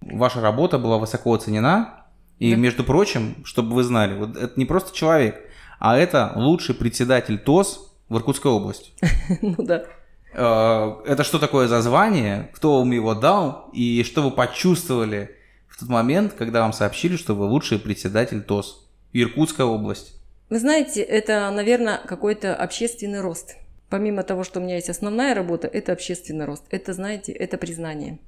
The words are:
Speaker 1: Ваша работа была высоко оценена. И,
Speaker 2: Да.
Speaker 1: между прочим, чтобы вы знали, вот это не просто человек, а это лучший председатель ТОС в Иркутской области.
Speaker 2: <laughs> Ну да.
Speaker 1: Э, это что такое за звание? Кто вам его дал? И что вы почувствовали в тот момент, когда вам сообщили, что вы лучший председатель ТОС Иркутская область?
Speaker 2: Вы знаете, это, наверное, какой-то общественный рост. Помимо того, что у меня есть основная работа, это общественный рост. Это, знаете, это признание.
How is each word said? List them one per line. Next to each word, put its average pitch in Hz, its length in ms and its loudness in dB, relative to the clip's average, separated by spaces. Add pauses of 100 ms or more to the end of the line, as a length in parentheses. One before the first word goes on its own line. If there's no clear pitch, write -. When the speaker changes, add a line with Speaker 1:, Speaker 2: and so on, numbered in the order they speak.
Speaker 1:
Ваша 123 400 -2
работа 131 360 2
была 113 200 2
высоко 113 340 -2
оценена. 117 720 0 (340)
И, 117 160 4
Speaker 2:
Да. 117 60 4
Speaker 1:
между 123 240 2
прочим, 127 600 2
чтобы 113 300 -2
вы 123 100 4
знали, 107 340 2
вот 110 180 -6
это 120 220 -6
не 131 80 0
просто 175 280 -2
человек, 156 420 2 (420)
а 117 180 4
это 139 400 4
лучший 135 380 2
председатель 120 640 0
ТОС - 560 0 (140)
в 113 80 -2
Иркутской 135 340 0
области. 101 400 -2 (260)
Speaker 2:
<laughs> - 260 -2
Ну 196 160 0
да. 165 260 -2 (500)
Speaker 1:
Э, 110 600 2 (120)
это 143 180 2
что 156 140 0
такое 139 300 2
за 117 140 2
звание? 120 720 2
Кто 147 240 4
вам 127 140 2
его 110 220 2
дал? 156 580 2
И 120 320 2
что 151 180 0
вы 135 80 2
почувствовали 123 1000 0 (380)
в - 100 -20
тот 120 100 -12
момент, 131 440 2
когда 117 300 -2
вам 110 100 2
сообщили, 160 440 -2
что - 180 -2
вы 101 120 -2
лучший 107 320 0
председатель 107 640 -2
ТОС - 460 -6 (240)
Иркутская 135 540 0
область? 107 520 -4 (300)
Speaker 2:
Вы 220 100 -2
знаете, 285 440 0
это, 214 480 0
наверное, 214 560 0
какой-то 202 480 -2
общественный 202 680 -6
рост. 175 360 -8 (320)
Помимо 202 340 -2
того, 185 200 -4
что 185 180 -10
у - 20 -4
меня 180 140 -4
есть 175 140 -6
основная 226 440 -2
работа, 175 340 -2
это 180 240 -4
общественный 156 540 -8
рост. 147 240 -10
Это, 190 220 -8
знаете, 196 400 -8
это 185 260 -8
признание. 160 680 -10